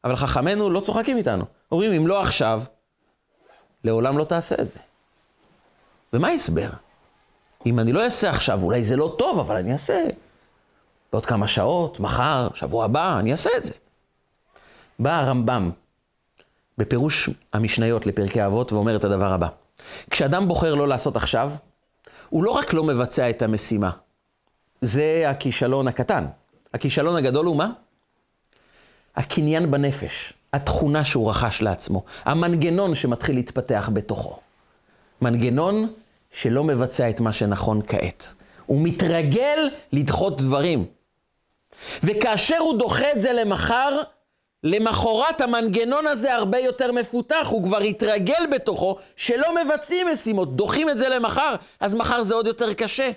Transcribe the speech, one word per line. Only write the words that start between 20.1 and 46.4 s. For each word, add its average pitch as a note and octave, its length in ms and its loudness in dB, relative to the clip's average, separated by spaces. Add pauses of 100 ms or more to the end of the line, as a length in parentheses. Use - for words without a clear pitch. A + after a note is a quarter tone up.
בוחר D#3+ 280 2
לא C#3+ 120 2
לעשות C3 280 0
עכשיו, B2 360 0 (800)
הוא D#3+ 140 2
לא A3 80 2
רק C#4 220 0
לא D#3+ 100 2
מבצע B2 460 0
את A2 120 -2
המשימה, G#2 500 0 (920)
זה D3+ 460 2
הכישלון C3+ 600 0
הקטן. B2+ 380 0 (480)
הכישלון D3+ 420 0
הגדול C#3+ 300 2
הוא E3+ 100 2
מה? F3+ 160 0 (1400)
הקניין D#3 560 2
בנפש, C#3+ 640 -2 (200)
התכונה C#3+ 500 0
שהוא A#2 260 2
רכש G#2+ 320 0
לעצמו, F#2+ 420 -2 (220)
המנגנון E3+ 680 2
שמתחיל B2+ 400 -2
להתפתח B2 580 -2
בתוכו. - 460 -4 (840)
מנגנון C#3+ 720 2 (380)
שלא B2+ 320 0
מבצע B2+ 460 0
את A2 100 -4
מה A2 120 2
שנכון G#2 560 0
כעת. - 460 -4 (320)
הוא C#3 180 2
מתרגל F3 840 0 (220)
לדחות C#3+ 500 -2
דברים. C3+ 440 0 (1160)
וכאשר G#3+ 540 2
הוא D#4+ 220 2
דוחה C#4 320 2
את A3+ 100 0
זה B3 120 2
למחר, A#3+ 680 0 (600)
למחרת A3 800 0
המנגנון A#3 680 0
הזה C4 260 0
הרבה A3+ 260 0